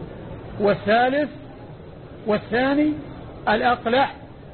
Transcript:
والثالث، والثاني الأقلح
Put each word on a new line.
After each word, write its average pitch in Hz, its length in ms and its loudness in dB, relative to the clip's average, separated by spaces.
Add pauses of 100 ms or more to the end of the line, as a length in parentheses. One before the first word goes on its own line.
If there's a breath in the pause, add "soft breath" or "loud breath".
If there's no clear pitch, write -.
(600)
والثالث، 233 680 4 (1000)
والثاني 269 680 4 (560)
الأقلح 247 680 4 (380)